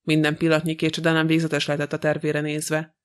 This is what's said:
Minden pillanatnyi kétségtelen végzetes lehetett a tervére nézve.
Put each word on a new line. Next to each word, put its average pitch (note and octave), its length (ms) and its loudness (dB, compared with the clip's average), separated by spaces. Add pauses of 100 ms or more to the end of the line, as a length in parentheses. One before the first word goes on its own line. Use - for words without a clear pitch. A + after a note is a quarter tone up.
Minden D#3 360 2
pillanatnyi D#3+ 380 0
kétségtelen D#3+ 520 0
végzetes D#3+ 400 0
lehetett C#3+ 260 -2
a D#3 60 -4
tervére D3+ 420 0
nézve. D3+ 640 -4